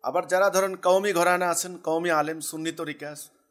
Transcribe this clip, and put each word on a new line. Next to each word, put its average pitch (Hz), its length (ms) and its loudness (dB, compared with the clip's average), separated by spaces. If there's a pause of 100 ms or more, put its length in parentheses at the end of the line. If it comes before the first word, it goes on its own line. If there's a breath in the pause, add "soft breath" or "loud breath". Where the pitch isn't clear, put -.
আবার 139 240 -2
যারা 190 240 4
ধরেন 190 260 0
কওমি 190 360 2
ঘরানা 180 380 2
আছেন, 175 280 -4
কওমি 165 320 0
আলেম, 156 300 0
সুন্নি 160 320 -6
তরিকা, 151 440 -10 (340)